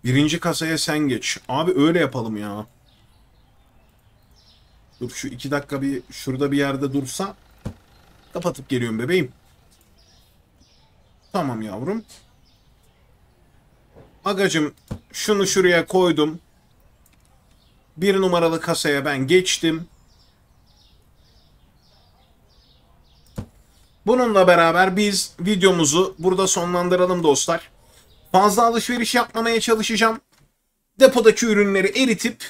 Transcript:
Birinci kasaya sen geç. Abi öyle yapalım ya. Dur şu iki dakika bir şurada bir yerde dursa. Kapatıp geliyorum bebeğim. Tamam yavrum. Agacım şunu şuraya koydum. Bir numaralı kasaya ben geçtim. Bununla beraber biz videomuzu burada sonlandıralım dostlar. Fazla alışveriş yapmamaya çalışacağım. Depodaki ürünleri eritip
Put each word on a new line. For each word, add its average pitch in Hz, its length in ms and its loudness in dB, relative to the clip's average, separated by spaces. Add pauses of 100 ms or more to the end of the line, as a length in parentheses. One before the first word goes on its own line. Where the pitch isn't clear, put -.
Birinci 147 360 0
kasaya 160 380 -4
sen 151 200 -4
geç. 135 400 -4 (100)
Abi 156 320 -2
öyle 170 180 4
yapalım 113 380 -4
ya. 104 300 -10 (2250)
Dur 120 100 -10
şu - 180 -12
iki 131 220 -12
dakika 143 320 -4
bir 139 280 -6
şurada 135 420 -6
bir 143 60 0
yerde 139 340 -2
dursa. 143 420 -6 (960)
Kapatıp 170 360 -8
geliyorum 117 300 -4
bebeğim. 151 340 -2 (2000)
Tamam 131 300 -4
yavrum. 127 420 -8 (2250)
Agacım 185 500 -2 (380)
şunu 202 340 0
şuraya 180 400 2
koydum. 165 540 0 (1600)
Bir 190 240 0
numaralı 170 400 0
kasaya 147 440 -2
ben 135 220 -2
geçtim. 170 640 0 (4000)
Bununla 220 400 4
beraber 175 500 4
biz 202 440 -2
videomuzu 180 800 2
burada 185 280 0
sonlandıralım 180 760 0
dostlar. 165 500 0 (600)
Fazla 202 340 4
alışveriş 233 480 -2
yapmamaya 226 460 -2
çalışacağım. 220 600 0 (800)
Depodaki 240 460 6
ürünleri 202 560 2
eritip 233 480 -2